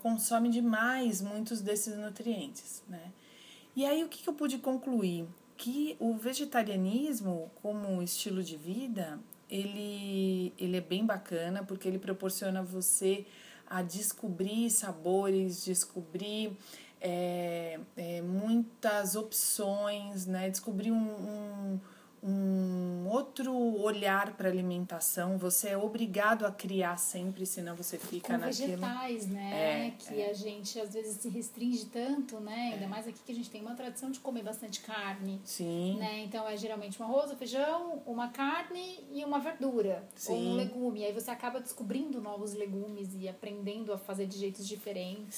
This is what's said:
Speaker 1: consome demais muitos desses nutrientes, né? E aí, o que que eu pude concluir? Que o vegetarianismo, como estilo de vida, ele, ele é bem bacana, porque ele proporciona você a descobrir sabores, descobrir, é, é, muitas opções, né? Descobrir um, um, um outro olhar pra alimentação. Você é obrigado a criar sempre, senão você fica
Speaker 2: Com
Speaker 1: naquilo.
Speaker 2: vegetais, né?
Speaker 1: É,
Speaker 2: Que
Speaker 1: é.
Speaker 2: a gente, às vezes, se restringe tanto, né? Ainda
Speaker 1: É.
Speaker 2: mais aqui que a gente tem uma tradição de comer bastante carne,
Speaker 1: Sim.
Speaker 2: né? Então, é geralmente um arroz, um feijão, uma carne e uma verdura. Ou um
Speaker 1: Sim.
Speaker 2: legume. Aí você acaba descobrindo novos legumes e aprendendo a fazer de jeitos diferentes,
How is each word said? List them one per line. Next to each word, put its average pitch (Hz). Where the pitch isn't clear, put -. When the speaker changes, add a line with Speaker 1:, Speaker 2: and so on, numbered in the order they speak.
Speaker 1:
consome 226
demais 233
muitos 214
desses 208
nutrientes, 208
né? 180
E 269
aí, 311
o 320
que -
que -
eu 320
pude 269
concluir? 233
Que 294
o 226
vegetarianismo, 220
como 202
estilo 185
de 160
vida, 180
ele, 196
ele 185
é 180
bem 185
bacana, 185
porque 190
ele 185
proporciona 190
você 185
a 185
descobrir 196
sabores, 190
descobrir, 190
é, 175
é, 170
muitas 208
opções, 202
né? 185
Descobrir 202
um, 226
um, 202
um 185
outro 262
olhar 202
pra 190
alimentação. 180
Você 180
é 196
obrigado 214
a 196
criar 185
sempre, 185
senão 175
você 170
fica 180
Speaker 2:
Com 240
Speaker 1:
naquilo. 254
Speaker 2:
vegetais, 240
né? 196
Speaker 1:
É, -
Speaker 2:
Que 214
Speaker 1:
é. 202
Speaker 2:
a -
gente, 208
às 208
vezes, 214
se 240
restringe 233
tanto, 247
né? 226
Ainda 196
Speaker 1:
É. -
Speaker 2:
mais 220
aqui 226
que -
a 247
gente 233
tem 214
uma 220
tradição 254
de 269
comer 240
bastante 208
carne, 196
Speaker 1:
Sim. 175
Speaker 2:
né? 214
Então, 220
é 214
geralmente 208
um -
arroz, 277
um 269
feijão, 294
uma 240
carne 349
e 285
uma 285
verdura. 240
Ou -
um -
Speaker 1:
Sim. 240
Speaker 2:
legume. 240
Aí 208
você 233
acaba 240
descobrindo 254
novos 208
legumes 202
e 190
aprendendo 208
a 196
fazer 196
de 190
jeitos 196
diferentes, 202